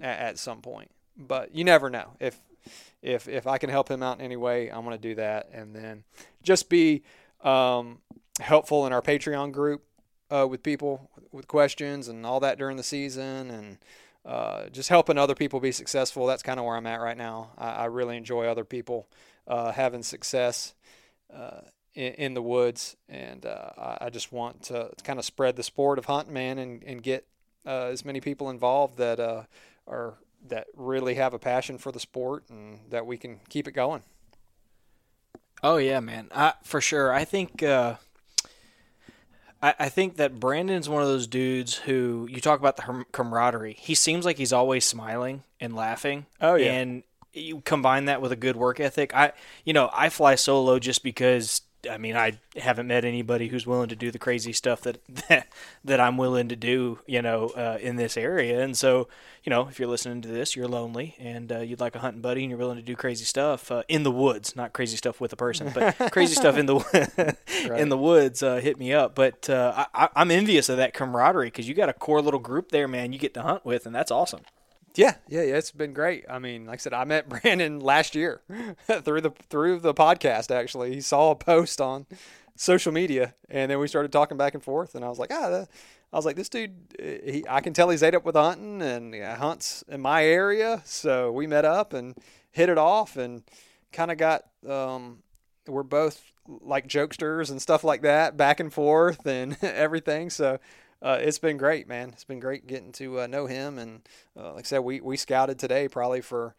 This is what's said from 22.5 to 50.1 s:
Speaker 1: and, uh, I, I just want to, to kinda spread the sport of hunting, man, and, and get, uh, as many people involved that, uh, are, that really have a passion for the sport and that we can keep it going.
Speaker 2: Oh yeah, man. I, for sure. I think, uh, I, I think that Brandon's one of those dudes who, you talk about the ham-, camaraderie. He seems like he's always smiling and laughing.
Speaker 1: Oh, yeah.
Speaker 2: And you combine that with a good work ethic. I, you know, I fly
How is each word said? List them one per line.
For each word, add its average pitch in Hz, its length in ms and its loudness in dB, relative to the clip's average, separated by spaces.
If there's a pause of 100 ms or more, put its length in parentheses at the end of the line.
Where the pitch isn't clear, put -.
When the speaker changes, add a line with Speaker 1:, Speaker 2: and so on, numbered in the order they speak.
Speaker 1:
and, 64 380 -16
uh, 53 320 -10
I, 62 280 -10
I 120 40 -8
just 117 220 -12
want 120 320 -10
to, 120 320 -8
to - 80 -20
kinda 131 200 -8
spread 127 320 0
the 123 80 -8
sport 139 340 0
of 123 80 -8
hunting, 147 280 -4
man, 131 260 -6
and, 123 240 -12
and 123 180 -14
get, 131 240 -4 (400)
uh, 127 200 -6
as 127 200 -8
many 135 160 -8
people 139 280 -6
involved 127 480 0
that, 117 220 -2
uh, 113 240 -6 (440)
are, 117 280 -10 (320)
that 113 280 -8
really 127 400 -2
have 131 180 0
a 113 60 -10
passion 127 380 -4
for 135 140 -10
the 120 80 -16
sport 131 500 -8
and 107 300 -20 (100)
that 117 160 -6
we 123 120 -10
can 117 220 -18 (100)
keep 147 180 -6
it 139 40 -12
going. 135 320 -2 (1600)
Speaker 2:
Oh 160 140 4
yeah, 135 220 2
man. 113 340 -10
I, 151 200 2 (100)
for - 160 -4
sure. 139 320 2
I 143 140 0
think, 190 380 -6
uh, 123 320 2 (1700)
I, 143 180 4
I 139 100 0
think 190 280 0
that 131 220 0
Brandon's 156 480 -2
one 147 140 0
of 143 80 2
those 127 180 0
dudes 127 480 -2
who, 120 560 -2
you 127 80 -12
talk 147 200 2
about 135 180 2
the - 60 -12
ham-, 123 280 -10
camaraderie. 117 640 -2
He - 180 -4
seems 170 300 2
like 160 120 0
he's 131 160 0
always 127 320 4
smiling 120 580 -6 (160)
and 117 160 -8
laughing. 120 500 -6 (140)
Speaker 1:
Oh, 165 160 6
yeah. 127 180 4
Speaker 2:
And 127 300 -4 (300)
you 156 280 -12
combine 135 440 2
that 139 160 0
with 127 100 -4
a 123 60 -2
good 123 180 -2
work 123 240 0
ethic. 143 340 -2
I, 143 200 6 (320)
you 156 80 2
know, 139 200 6
I 151 160 2
fly 139 260 6